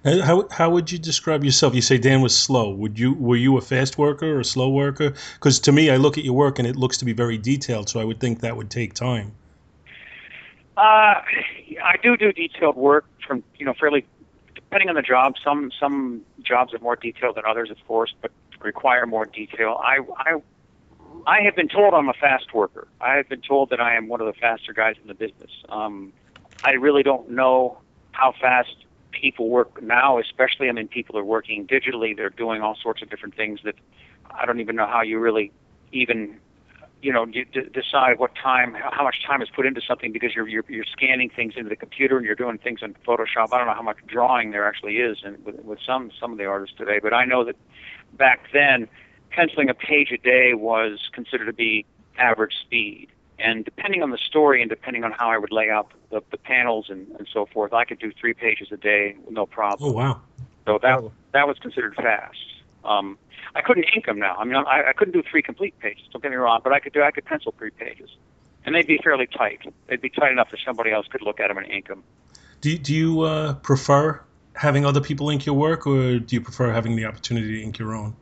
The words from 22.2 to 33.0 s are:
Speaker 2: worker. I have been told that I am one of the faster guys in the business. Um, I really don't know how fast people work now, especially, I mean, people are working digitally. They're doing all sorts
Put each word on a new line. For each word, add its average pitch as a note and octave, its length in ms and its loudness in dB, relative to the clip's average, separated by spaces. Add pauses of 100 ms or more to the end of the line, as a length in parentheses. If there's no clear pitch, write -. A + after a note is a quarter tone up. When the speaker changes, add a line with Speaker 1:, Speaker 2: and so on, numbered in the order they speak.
Speaker 2:
worker. - 320 -2 (140)
I C3 160 2
have C#3 120 -2
been C3 120 -10
told C#3 300 2
that A#2+ 100 -2
I A#2+ 160 2
am A2 120 -4
one A#2 120 -6
of A2 60 -2
the G#2 60 -4
faster A2+ 400 -2
guys A2 280 0
in G#2 80 -20
the G2 60 -16
business. - 360 -12 (180)
Um, G#2 440 -8 (520)
I C3+ 80 4
really C#3 300 4
don't C3 280 0
know B2+ 480 2 (340)
how C3 280 2
fast B2+ 340 2 (360)
people B2 380 -4
work A#2+ 340 0
now, B2 360 4
especially, B2+ 500 0
I A#2+ 40 0
mean, A2+ 140 -6
people G#2+ 320 -8
are G2+ 60 -4
working G#2+ 420 -4
digitally. A#2 500 -2
They're G2 140 -6
doing A2+ 320 -4
all G#2+ 140 -4
sorts A2+ 260 -6